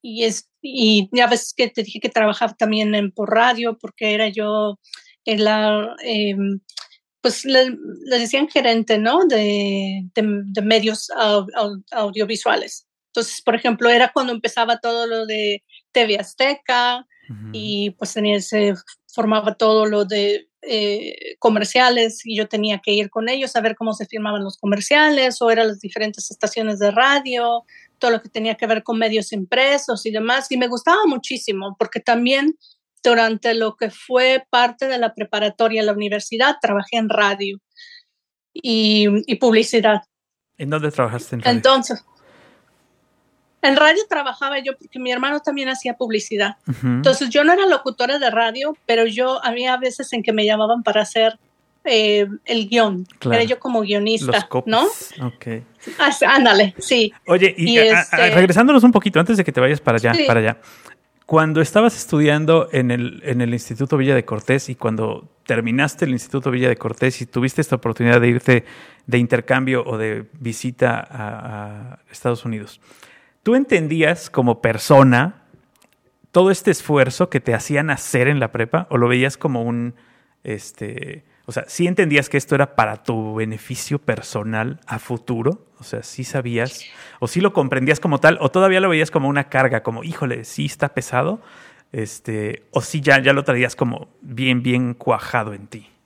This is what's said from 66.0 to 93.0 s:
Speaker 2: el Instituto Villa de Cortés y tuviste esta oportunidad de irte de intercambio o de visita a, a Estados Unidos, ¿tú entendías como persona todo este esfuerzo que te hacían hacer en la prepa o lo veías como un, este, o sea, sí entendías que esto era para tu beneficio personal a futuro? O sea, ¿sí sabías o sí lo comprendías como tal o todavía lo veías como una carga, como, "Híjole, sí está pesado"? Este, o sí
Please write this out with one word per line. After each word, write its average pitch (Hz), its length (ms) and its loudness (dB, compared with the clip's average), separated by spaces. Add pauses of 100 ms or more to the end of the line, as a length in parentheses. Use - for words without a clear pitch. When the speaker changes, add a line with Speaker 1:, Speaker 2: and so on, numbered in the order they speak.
Speaker 2:
el 135 60 -2
Instituto 127 400 -4
Villa 127 180 0
de 117 80 0
Cortés 123 440 -4
y 120 40 -8
tuviste 131 360 -2
esta 135 140 0
oportunidad 120 460 2
de 120 60 4
irte 120 380 4 (420)
de 123 100 0
intercambio 127 720 0
o 117 100 -6
de 110 360 -6
visita 123 640 -4
a, 107 960 -12
a - 60 -20 (120)
Estados 120 340 -4
Unidos, 107 340 -10 (640)
¿tú 226 120 4
entendías 165 760 2
como 120 320 2
persona 131 800 6 (920)
todo 185 200 6
este - 200 0
esfuerzo 143 580 0
que 135 100 -2
te 120 160 -2
hacían 143 360 -2
hacer 127 360 0
en 147 120 2
la 117 120 -2
prepa 120 400 -2
o 139 60 0
lo 120 100 4
veías 123 300 2
como 123 260 -2
un, 120 320 -4 (480)
este, - 800 -12 (240)
o 123 40 -14
sea, - 160 -6
sí - 200 -2
entendías 156 420 2
que 143 80 -2
esto - 180 -2
era 139 200 0
para 107 280 0
tu 110 320 -4
beneficio 110 640 -6
personal 110 880 -6
a 123 120 -8
futuro? 123 640 -4 (140)
O - 60 -20
sea, - 200 -10
¿sí - 200 -14
sabías 123 600 -6 (360)
o 120 80 -4
sí 175 140 -2
lo 196 120 2
comprendías 135 460 0
como 147 200 0
tal 156 220 4
o 139 80 0
todavía 185 300 4
lo 196 100 2
veías 156 220 0
como 139 160 0
una 143 220 -2
carga, 127 340 2
como, 117 200 -6
"Híjole, 123 420 -6
sí 147 200 -6
está 143 300 -4
pesado"? 143 460 -4 (500)
Este, 110 800 -8
o 127 100 0
sí 151 200 -6